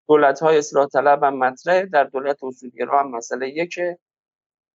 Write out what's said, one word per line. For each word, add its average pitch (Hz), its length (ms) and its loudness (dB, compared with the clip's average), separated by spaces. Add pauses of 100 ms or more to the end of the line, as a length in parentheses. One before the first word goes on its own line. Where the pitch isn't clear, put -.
دولت‌های 151 500 4
اصلاح 143 300 0
طلب 143 360 2
هم 139 140 0
مطرحه، 147 480 0
در 160 180 0
دولت 139 400 -6
اصولگرا 131 560 -4
هم 139 120 -4
مسئلهٔ 123 380 -8
یکه، 175 480 -6 (760)